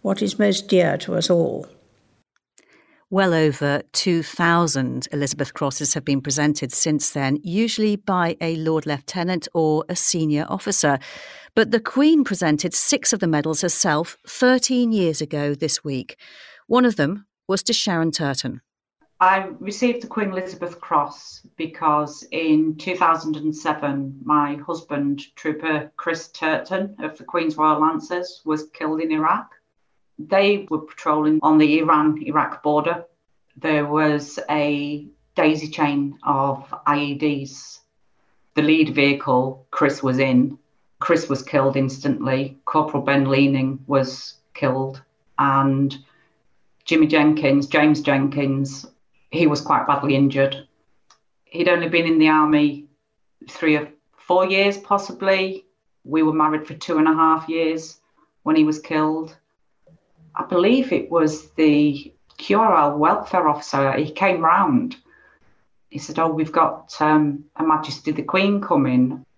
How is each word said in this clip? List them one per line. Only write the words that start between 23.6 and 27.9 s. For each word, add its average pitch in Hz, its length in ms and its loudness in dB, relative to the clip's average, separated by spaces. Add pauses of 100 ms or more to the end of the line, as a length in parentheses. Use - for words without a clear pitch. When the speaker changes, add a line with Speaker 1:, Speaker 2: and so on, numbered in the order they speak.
Speaker 3:
my 147 320 0
husband, 143 680 -6 (140)
Trooper 151 640 -6
Chris 160 320 -8
Turton 185 680 -4
of 156 180 -10
the - 60 -20
Queen's 160 320 -4
Royal 151 240 2
Lancers, 160 640 -2